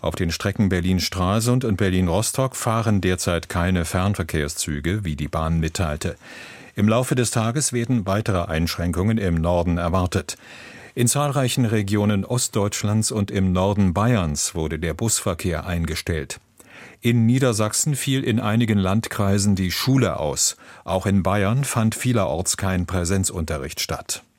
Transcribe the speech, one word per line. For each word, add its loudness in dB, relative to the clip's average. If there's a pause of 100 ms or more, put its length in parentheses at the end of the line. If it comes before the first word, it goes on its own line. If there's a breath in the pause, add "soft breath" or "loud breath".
Auf -2
den 0
Strecken 0
Berlin-Stralsund 0
und 0
Berlin-Rostock 0
fahren 0
derzeit 0
keine 2
Fernverkehrszüge, -2
wie -2
die -4
Bahn 0
mitteilte. -2 (580 loud breath)
Im 2
Laufe 2
des 0
Tages -2
werden 0
weitere 0
Einschränkungen 0
im 0
Norden 2
erwartet. -2 (560 loud breath)
In 2
zahlreichen 0
Regionen 2
Ostdeutschlands 0
und 0
im 2
Norden 4
Bayerns 0
wurde -2
der -2
Busverkehr -2
eingestellt. -4 (640 loud breath)
In 4
Niedersachsen 2
fiel -2
in 2
einigen 2
Landkreisen 2
die 0
Schule 2
aus. -2 (280 loud breath)
Auch -2
in 4
Bayern 2
fand 0
vielerorts 0
kein -2
Präsenzunterricht -2
statt. -6 (160)